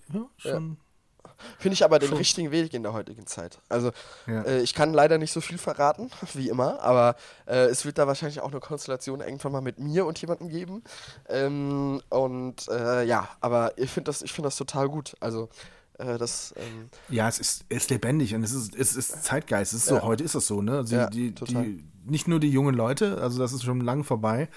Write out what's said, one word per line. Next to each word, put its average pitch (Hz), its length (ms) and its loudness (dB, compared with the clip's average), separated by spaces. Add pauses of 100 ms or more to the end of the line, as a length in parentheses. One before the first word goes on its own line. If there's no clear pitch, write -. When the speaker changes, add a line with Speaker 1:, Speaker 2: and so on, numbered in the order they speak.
(120)
Speaker 1:
ja, 202 80 -4
Speaker 2:
Ja. - 320 -8
Speaker 1:
schon 160 240 -6 (840)
Speaker 2:
Finde 190 160 0
ich 190 100 6
aber 156 160 10
den 143 80 4
Speaker 1:
schon 147 100 2
Speaker 2:
richtigen 151 340 0
Weg 160 220 0
in 120 80 -4
der 107 100 -2
heutigen 107 340 -8
Zeit. - 420 -10
Also, 120 240 2 (340)
Speaker 1:
Ja. 113 160 -2
Speaker 2:
äh, 131 180 2
ich 120 140 0
kann 156 180 4
leider 156 260 8
nicht 156 140 -4
so 165 80 -4
viel 170 180 -8
verraten, 156 520 0 (120)
<laughs> - 120 -10
wie 131 140 -4
immer, 127 320 0
aber, 120 360 6 (300)
äh, 127 200 4
es 123 180 0
wird 147 140 -2
da 147 80 6
wahrscheinlich 147 340 -2
auch 131 100 -4
eine 135 100 -8
Konstellation 139 600 -8
irgendwann 139 320 -6
mal 139 80 -2
mit 127 180 -6
mir 151 280 0
und 160 140 -4
jemandem 170 280 -6
geben. 180 340 -8 (460)
Ähm, 139 800 0
und, 127 600 -2
äh, 120 360 0
ja, 113 240 2 (120)
aber 120 360 2
ich 131 140 -2
find - 180 -6
das, 143 140 -4
ich - 100 -10
find 151 140 -4
das 135 100 -4
total 139 320 -2
gut. 147 320 -8
Also, 113 280 -4 (500)
äh, 120 200 -4
das, - 380 -6
ähm 113 320 -12 (200)
Speaker 1:
Ja, 113 200 2
es - 100 -2
ist, - 300 -4
es 123 160 -2
ist - 60 0
lebendig 123 440 2
und 113 80 0
es 110 100 -2
ist, 117 220 -6
es 117 220 2
ist - 280 -4
Zeitgeist. 113 480 0
Es 117 80 -2
ist - 60 2
so, 139 100 6
Speaker 2:
Ja. 110 60 2
Speaker 1:
heute 113 220 0
ist 113 100 -2
es 113 120 0
so, 104 160 -2
ne? 127 240 0
Sie, 113 100 0
Speaker 2:
Ja, 120 140 2
Speaker 1:
die, 117 240 -2
Speaker 2:
total. 123 300 -2
Speaker 1:
die, 90 200 -6 (200)
nicht 147 220 -2
nur 165 140 4
die 151 100 4
jungen 135 240 4
Leute, 139 460 2
also 123 180 0
das 127 140 0
ist 127 120 -6
schon 127 180 0
lang 127 200 0
vorbei, 113 540 0